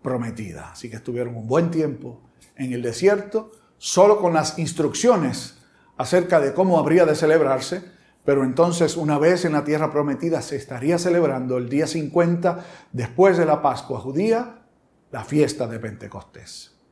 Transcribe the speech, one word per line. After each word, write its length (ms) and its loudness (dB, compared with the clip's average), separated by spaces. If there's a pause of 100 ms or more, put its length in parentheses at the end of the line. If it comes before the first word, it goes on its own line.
prometida. 680 -8
Así 180 -16
que 80 -14
estuvieron 380 -8
un 120 -10
buen 240 2
tiempo 500 -4 (340)
en 180 -8
el 80 -6
desierto, 720 0 (260)
solo 420 4
con 140 2
las 260 0
instrucciones 960 0 (400)
acerca 420 2
de 140 0
cómo 260 4
habría 260 4
de 100 2
celebrarse, 680 2 (400)
pero 200 2
entonces, 540 0
una 200 0
vez 280 2
en 80 0
la 100 0
tierra 280 -2
prometida, 520 -2
se 120 -10
estaría 440 -2
celebrando 580 0
el 120 -6
día 180 0
cincuenta 760 0 (280)
después 460 4
de 80 2
la 180 0
Pascua 360 -2
judía, 640 -2 (480)
la 140 -10
fiesta 440 0
de 120 -10
Pentecostés. 1000 -16 (120)